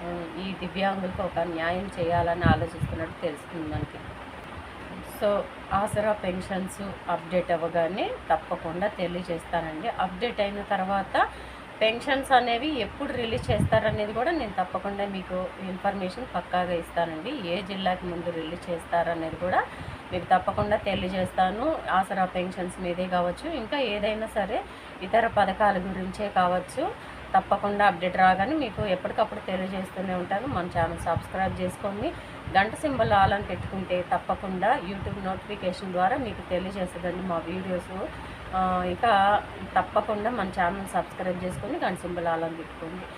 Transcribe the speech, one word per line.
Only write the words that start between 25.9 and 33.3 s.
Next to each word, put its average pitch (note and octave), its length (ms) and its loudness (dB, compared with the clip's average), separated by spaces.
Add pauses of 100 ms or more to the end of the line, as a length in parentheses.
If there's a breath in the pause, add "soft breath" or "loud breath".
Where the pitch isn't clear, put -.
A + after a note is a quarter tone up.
కావచ్చు, F#3 640 2 (460 loud breath)
తప్పకుండా G3+ 500 4
అప్‌డేట్ F3+ 300 2
రాగానే F#3+ 380 6
మీకు A3 300 -2
ఎప్పటికప్పుడు G3+ 540 0
తెలియజేస్తూనే F#3+ 760 -4
ఉంటాను. F#3+ 340 -2
మన F3+ 300 -2
ఛానల్ E3 220 2
సబ్స్క్రైబ్ F3+ 640 0
చేసుకోండి, G3+ 520 -2 (440 loud breath)
గంట G#3 180 4
సింబల్ A#3+ 360 2
all G3 220 8